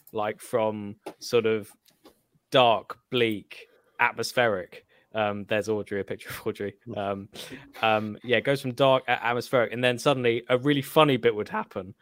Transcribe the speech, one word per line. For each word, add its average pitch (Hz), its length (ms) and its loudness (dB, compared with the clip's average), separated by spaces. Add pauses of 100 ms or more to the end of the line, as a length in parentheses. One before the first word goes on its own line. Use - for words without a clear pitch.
(120)
like, 107 280 -4
from 107 560 -2 (220)
sort 117 280 0
of 110 240 -2 (800)
dark, 117 480 4 (120)
bleak, 113 580 -4 (320)
atmospheric. 117 840 -2 (300)
Um, 104 340 -2
there's 107 200 -2
Audrey, 104 320 -2
a 95 40 -4
picture - 240 -12
of - 180 -10
Audrey. 101 280 -6 (220)
Um, 101 320 -4 (540)
um, 110 420 0
yeah, 117 140 2
it 104 60 -2
goes 139 160 0
from 127 120 -6
dark, 131 340 4
a-, 120 180 -2
atmospheric, 120 480 0
and 120 100 -6
then 123 160 2
suddenly 123 500 2
a 127 100 4
really 139 240 0
funny 147 340 4
bit 117 180 2
would 104 140 -4
happen, 104 540 -8